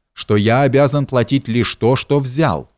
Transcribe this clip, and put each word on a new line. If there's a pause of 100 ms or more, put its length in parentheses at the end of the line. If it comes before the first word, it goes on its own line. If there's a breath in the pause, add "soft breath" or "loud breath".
(120)
что
я
обязан
платить
лишь
то,
что
взял,